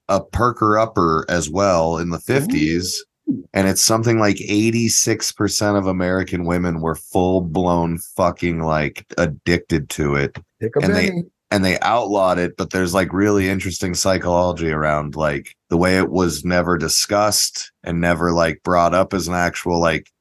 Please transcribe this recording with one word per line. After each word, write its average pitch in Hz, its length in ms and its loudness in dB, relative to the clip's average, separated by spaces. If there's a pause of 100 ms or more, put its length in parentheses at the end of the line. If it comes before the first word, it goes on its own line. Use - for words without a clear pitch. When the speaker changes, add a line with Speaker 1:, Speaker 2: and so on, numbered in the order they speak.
(100)
Speaker 1:
a 98 120 2
perker 110 560 2
upper 87 520 2
as 82 180 0
well 82 500 2
in 85 120 -4
the 82 100 -4
fifties. 123 840 -2 (280)
Speaker 2:
Ooh. 92 120 -6 (120)
Speaker 1:
And 98 140 2
it's 95 120 0
something 113 380 2
like 104 240 2
eighty-six 110 920 0
percent 104 460 0
of 98 80 0
American 92 580 -2
women 87 380 0
were 80 120 -2
full 92 460 0
blown 85 560 0
fucking, 87 640 -2
like, 78 460 -2 (100)
addicted 82 720 -2
to 73 240 -2
it. 71 220 -2 (240)
Speaker 2:
Take 113 160 -6
a - 40 2
Speaker 1:
And 98 140 2
they 95 140 2
Speaker 2:
Benny. 175 140 -4 (280)
Speaker 1:
and 101 140 2
they 90 160 2
outlawed 98 580 2
it, 87 200 -2
but 92 120 -6
there's, 92 220 0
like, 92 220 0
really 98 340 2
interesting 95 460 -4
psychology 87 760 0
around, 76 460 -2
like, 73 380 -4 (160)
the 87 80 2
way 92 180 4
it 95 140 2
was 80 340 -2
never 87 320 0
discussed - 960 -2 (100)
and 85 180 -4
never, 85 320 2
like, 82 320 0
brought 85 300 2
up 95 200 2
as 87 140 -2
an 90 60 -4
actual, 87 460 0
like, 82 280 0 (120)